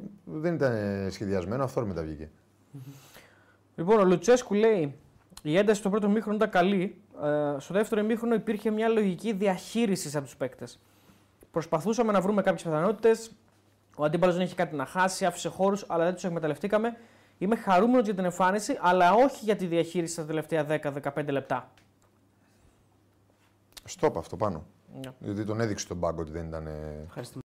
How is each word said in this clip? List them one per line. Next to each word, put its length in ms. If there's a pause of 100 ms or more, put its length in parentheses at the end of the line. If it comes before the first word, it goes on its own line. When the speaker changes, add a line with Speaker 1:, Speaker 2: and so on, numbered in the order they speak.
(260)
Speaker 1:
δεν 280
ήταν 200 (380)
σχεδιασμένο, 520
αυθόρμητα 380
βγήκε. 280 (1500)
Speaker 2:
Λοιπόν, 240
ο 60
Λουτσέσκου 480
λέει: 420 (460)
"Η 160
ένταση 220
στο 100
πρώτο 200
μήχρονο 260
ήταν 140
καλή. 520 (220)
Ε, 360
στο 140
δεύτερο 280
ημίχρονο 320
υπήρχε 380
μια 160
λογική 460
διαχείρισης 800
από 100
τους 100
παίκτες. 440 (720)
Προσπαθούσαμε 600
να 100
βρούμε 200
κάποιες 220
πιθανότητες. 680 (640)
Ο 80
αντίπαλος 320
δεν 100
είχε 100
κάτι 200
να 100
χάσει, 400
άφησε 240
χώρους, 380
αλλά 160
δεν 100
τους 100
εκμεταλλευτήκαμε. 720 (400)
Είμαι 180
χαρούμενος 500
για 100
την 80
εμφάνιση, 580
αλλά 320
όχι 320
για 100
τη 100
διαχείριση 480
στα 120
τελευταία 380
δέκα 280
δεκαπέντε 400
λεπτά." 380 (2250)
Speaker 1:
Στο 240
είπα 120
αυτό 160
πάνω. 300 (360)
Speaker 2:
Ναι. 180
Speaker 1:
Γιατί 260
τον 140
έδειξε 280
τον 120
πάγκο 220
ότι 100
δεν 160
ήταν, 200
ε, 380
Speaker 3:
Ευχαριστούμε. 400